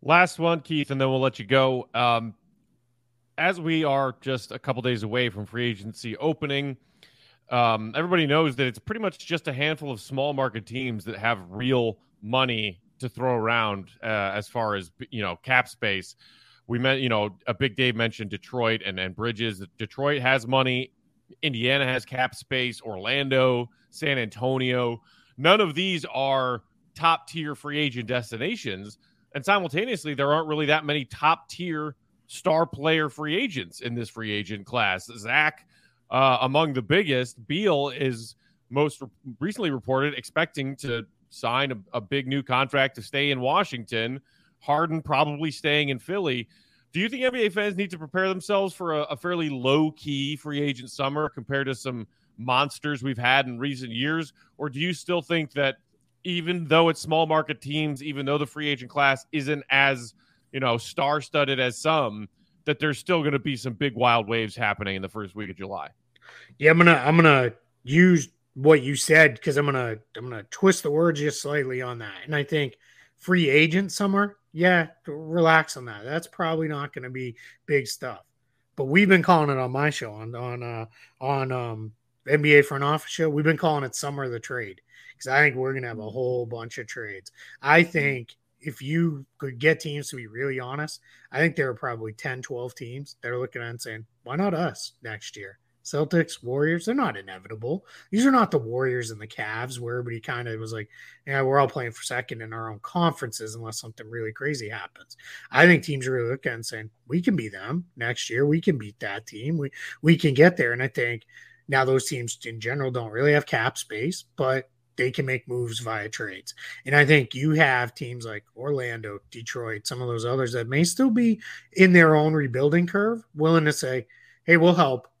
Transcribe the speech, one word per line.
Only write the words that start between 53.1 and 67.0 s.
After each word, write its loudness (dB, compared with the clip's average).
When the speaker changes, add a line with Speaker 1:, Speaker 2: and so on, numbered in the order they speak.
Speaker 1:
had 4
in -10
recent -6
years? -4
Or -6
do -10
you -2
still -4
think -2
that 0
even -4
though 6
it's -2
small 0
market 0
teams, -4
even -6
though 0
the -2
free -6
agent -4
class 2
isn't -2
as, 2
you -4
know, 2
star-studded 0
as 0
some, -2
that -2
there's -2
still 0
gonna 0
be -4
some -8
big -4
wild 2
waves -2
happening -2
in -6
the -8
first -12
week -10
of -12
July? -10
Speaker 2:
Yeah, 6
I'm 6
gonna, 8